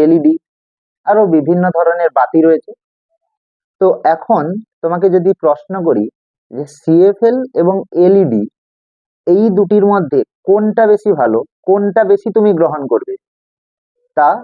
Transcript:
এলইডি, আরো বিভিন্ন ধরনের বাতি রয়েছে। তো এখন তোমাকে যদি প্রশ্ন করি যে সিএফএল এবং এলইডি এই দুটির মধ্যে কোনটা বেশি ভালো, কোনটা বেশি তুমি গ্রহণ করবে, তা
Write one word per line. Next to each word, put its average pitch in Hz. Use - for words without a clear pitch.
এলইডি, 156
আরো 208
বিভিন্ন 170
ধরনের 170
বাতি 135
রয়েছে। 160
তো 190
এখন 160
তোমাকে 175
যদি 185
প্রশ্ন 156
করি 110
যে 139
সিএফএল 202
এবং 185
এলইডি 165
এই 202
দুটির 202
মধ্যে 147
কোনটা 214
বেশি 208
ভালো, 113
কোনটা 202
বেশি 202
তুমি 208
গ্রহণ 151
করবে, -
তা 147